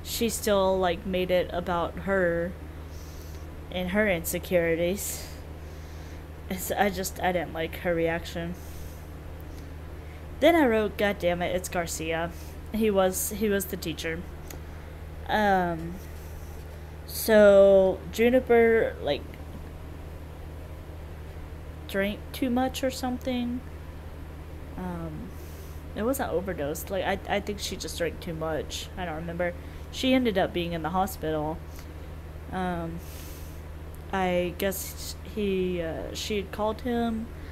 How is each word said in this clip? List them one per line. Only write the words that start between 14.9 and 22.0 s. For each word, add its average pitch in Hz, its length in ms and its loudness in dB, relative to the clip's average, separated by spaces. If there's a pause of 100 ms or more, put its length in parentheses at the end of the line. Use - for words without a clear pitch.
Um, 180 680 4 (1120)
so 196 920 10 (120)
Juniper, 226 880 6
like, 131 220 0 (2750)
drank 196 320 0 (140)